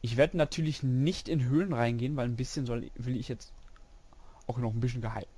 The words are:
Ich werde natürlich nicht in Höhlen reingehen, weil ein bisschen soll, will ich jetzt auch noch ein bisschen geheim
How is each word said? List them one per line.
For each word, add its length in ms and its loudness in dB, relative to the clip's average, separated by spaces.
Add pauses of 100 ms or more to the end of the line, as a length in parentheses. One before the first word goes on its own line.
Ich 160 -2
werde 200 6
natürlich 460 0
nicht 460 2
in 140 2
Höhlen 300 2
reingehen, 440 2
weil 80 0
ein 100 0
bisschen 300 -2
soll, 300 -4
will 200 -4
ich 140 -4
jetzt 240 -8 (920)
auch 100 -2
noch 160 0
ein 60 0
bisschen 220 0
geheim 240 -4 (120)